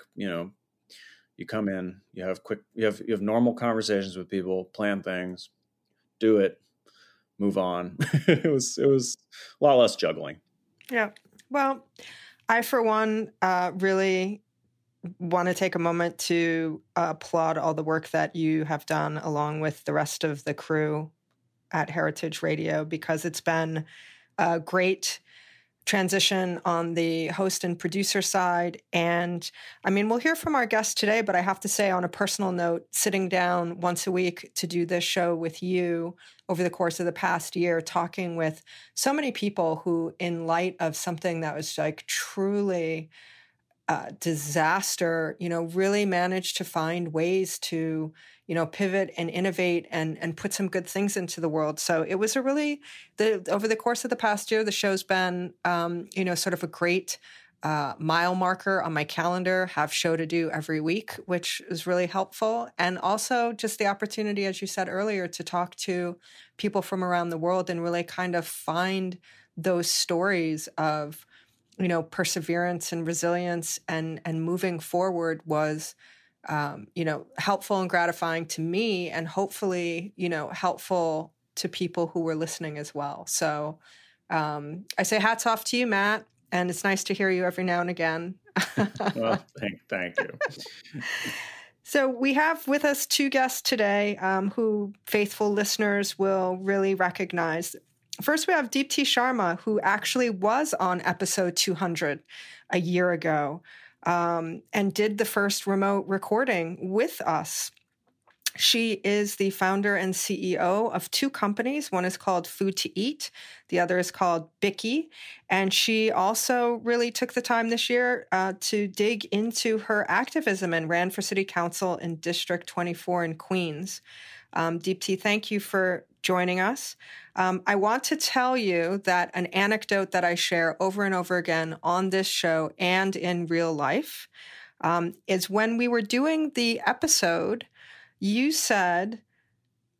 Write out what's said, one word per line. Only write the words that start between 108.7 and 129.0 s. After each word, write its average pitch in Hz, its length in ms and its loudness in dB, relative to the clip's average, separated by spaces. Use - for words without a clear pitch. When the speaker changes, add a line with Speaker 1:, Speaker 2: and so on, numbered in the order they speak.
Speaker 2:
is 208 320 2
the 196 140 2
founder 196 480 2
and 185 180 0
C 185 380 -2
E 160 40 0
O 196 300 2
of - 240 -6
two - 180 2
companies. 247 640 -2
One 180 140 2
is 180 100 -2
called - 320 0
Food 196 300 -2
to - 220 -4
Eat. 277 300 -4
The 175 140 2
other 180 180 2
is 180 120 0
called 170 360 0
Bicky. 226 480 -2
And 190 240 2
she 220 360 4
also 240 680 2
really 240 360 0
took 240 220 -2
the 247 80 -2
time 233 280 2
this 233 200 0
year, 247 420 2
uh, 190 300 2
to 208 260 0
dig 208 380 0
into 220 540 0
her 214 280 0
activism 196 640 0
and 160 140 0
ran 170 220 2
for 196 120 -6
city 196 220 0
council 175 540 -2
in 170 180 -6
District 170 500 -4
twenty-four 175 600 -2
in 160 100 -4
Queens. 175 640 -4
Um, 165 260 0
Deepti, 185 400 -2
thank 208 320 0
you 208 80 0
for 185 460 0
joining 180 400 2
us. - 340 -2
Um, 185 320 2
I 208 80 4
want 214 300 2
to 311 100 2
tell 254 400 2
you 185 480 2